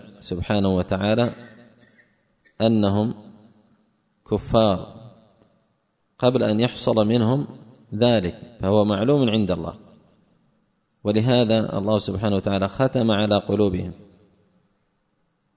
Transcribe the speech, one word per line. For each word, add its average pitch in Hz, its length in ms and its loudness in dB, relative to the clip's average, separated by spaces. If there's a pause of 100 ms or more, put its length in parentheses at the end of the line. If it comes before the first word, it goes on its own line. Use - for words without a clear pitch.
(200)
سبحانه 95 560 -2
وتعالى 101 580 0 (1300)
أنهم 107 520 2 (1160)
كفار 107 800 -2 (1080)
قبل 123 240 2
أن 107 160 0
يحصل 117 480 0
منهم 120 400 0 (480)
ذلك، 110 640 0
فهو 104 260 2
معلوم 117 440 0
عند 104 220 0
الله، 85 220 -6 (1300)
ولهذا 113 760 2
الله 101 220 0
سبحانه 101 360 -2
وتعالى 98 340 -2
ختم 127 420 0
على 104 260 2
قلوبهم. 95 560 0 (1600)